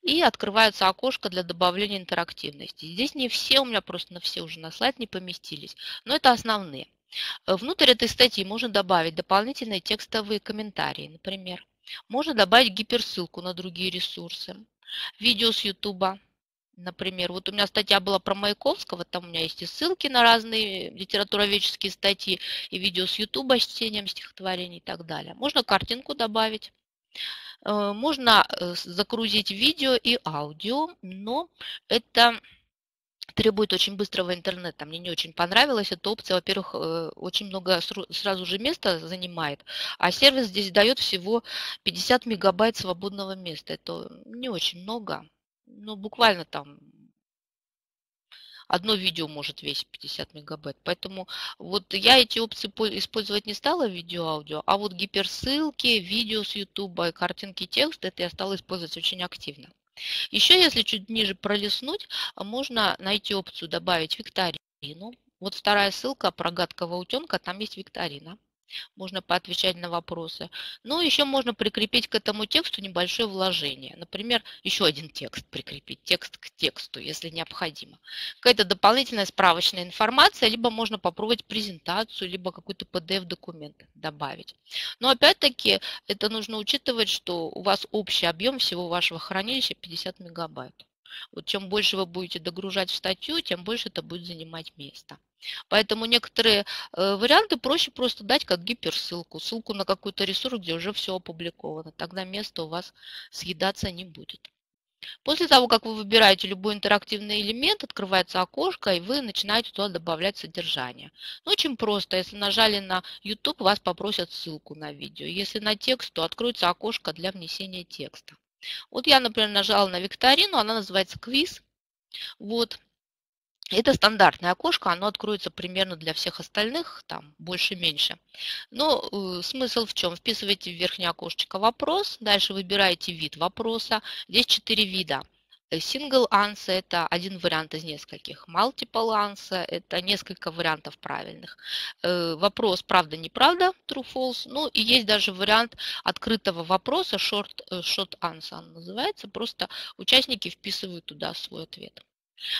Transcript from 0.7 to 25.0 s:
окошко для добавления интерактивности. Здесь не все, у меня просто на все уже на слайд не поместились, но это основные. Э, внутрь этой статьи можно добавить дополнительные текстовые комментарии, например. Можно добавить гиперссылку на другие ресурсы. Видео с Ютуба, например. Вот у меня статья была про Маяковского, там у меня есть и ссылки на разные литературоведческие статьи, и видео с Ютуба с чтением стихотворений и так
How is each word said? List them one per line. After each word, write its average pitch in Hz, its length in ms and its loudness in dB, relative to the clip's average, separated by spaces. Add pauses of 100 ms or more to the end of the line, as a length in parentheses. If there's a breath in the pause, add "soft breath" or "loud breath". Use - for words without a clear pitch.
окошко 240 400 -2
для 180 140 -2
добавления 180 560 0
интерактивности. 156 880 -6
Здесь 196 280 -4
не 262 140 -2
все, - 320 4
у 269 40 0
меня 226 180 0
просто - 320 -12
на 175 60 -14
все - 220 -6
уже 160 180 -12
на 160 100 -12
слайд 254 280 0
не 233 80 -6
поместились, 180 720 -12 (280 loud breath)
но 254 100 -2
это 269 180 8
основные. 196 560 -2 (580 loud breath)
Э, 190 100 4
внутрь 262 340 4
этой 233 180 4
статьи 233 360 4
можно 226 240 -4
добавить 180 460 4
дополнительные 208 680 0
текстовые 208 600 -2
комментарии, 156 680 -6
например. 185 580 -10 (420 loud breath)
Можно 285 260 -2
добавить 214 380 8
гиперссылку 190 680 -4
на 180 120 -6
другие 180 360 -6
ресурсы. 180 680 -8 (600 loud breath)
Видео 226 340 4
с - 120 -2
Ютуба, 196 540 -2 (580)
например. 180 560 -6
Вот 190 160 -6
у 190 40 -6
меня 202 140 0
статья 202 320 2
была 190 200 0
про 202 160 0
Маяковского, 202 720 -2
там 180 180 -8
у 175 40 -16
меня 165 120 -6
есть 165 220 -6
и 170 40 -8
ссылки 339 420 -2
на 247 140 4
разные 220 680 4
литературоведческие 202 1000 0
статьи, 190 500 -2 (280 loud breath)
и 185 100 -8
видео 185 280 0
с - 120 -4
Ютуба 254 400 2
с - 80 2
чтением 208 400 -6
стихотворений 180 720 -8
и - 20 -18
так 170 260 -10